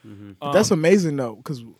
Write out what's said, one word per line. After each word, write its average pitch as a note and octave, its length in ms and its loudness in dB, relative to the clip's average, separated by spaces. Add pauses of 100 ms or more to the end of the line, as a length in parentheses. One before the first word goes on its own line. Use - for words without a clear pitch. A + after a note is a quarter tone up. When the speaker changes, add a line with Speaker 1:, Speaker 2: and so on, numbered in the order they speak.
Speaker 1:
Mm-hmm. G2+ 240 -18 (100)
Speaker 2:
Um, C#3+ 120 -6
Speaker 3:
That's G3+ 180 4
amazing E3+ 460 4
though, A#2 200 -4
'cause B2+ 260 -10 (160)